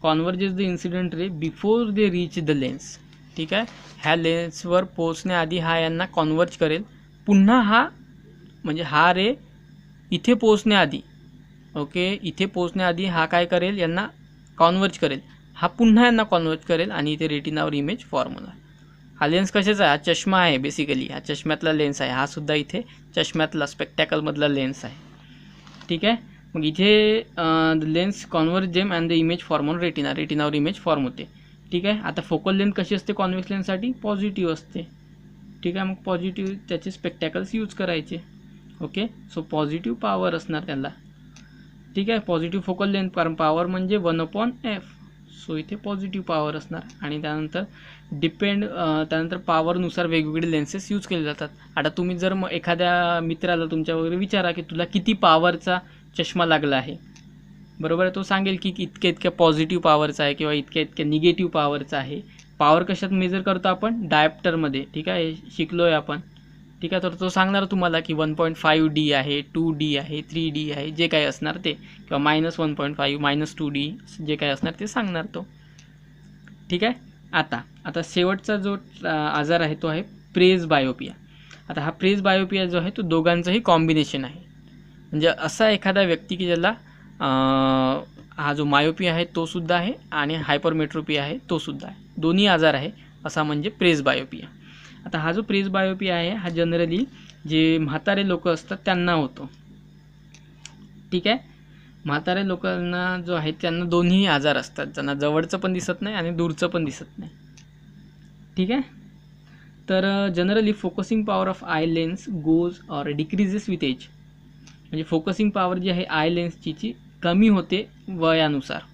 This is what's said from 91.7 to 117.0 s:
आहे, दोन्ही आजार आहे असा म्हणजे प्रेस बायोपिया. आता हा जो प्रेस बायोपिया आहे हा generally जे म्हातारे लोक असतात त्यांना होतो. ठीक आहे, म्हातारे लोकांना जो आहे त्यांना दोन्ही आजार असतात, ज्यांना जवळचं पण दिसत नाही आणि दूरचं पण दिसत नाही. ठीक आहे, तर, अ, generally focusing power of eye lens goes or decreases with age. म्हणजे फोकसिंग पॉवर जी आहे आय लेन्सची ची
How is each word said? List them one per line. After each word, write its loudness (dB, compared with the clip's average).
आहे, -16
दोन्ही 2
आजार 6
आहे -4
असा -2
म्हणजे -2
प्रेस 2
बायोपिया. -2
आता -4
हा -2
जो -2
प्रेस 0
बायोपिया 0
आहे 0
हा -6
generally 0
जे 4
म्हातारे 0
लोक 0
असतात -2
त्यांना 2
होतो. -2
ठीक 0
आहे, 2
म्हातारे 0
लोकांना -2
जो -4
आहे -2
त्यांना -2
दोन्ही 4
आजार 2
असतात, -6
ज्यांना -4
जवळचं 0
पण -2
दिसत -4
नाही -6
आणि -2
दूरचं -2
पण -2
दिसत -10
नाही. -14
ठीक 0
आहे, 0
तर, 2
अ, 2
generally 2
focusing -2
power 0
of -6
eye 0
lens -2
goes 4
or -6
decreases 0
with -4
age. -2
म्हणजे -4
फोकसिंग 0
पॉवर 0
जी -2
आहे 0
आय 0
लेन्सची -4
ची -8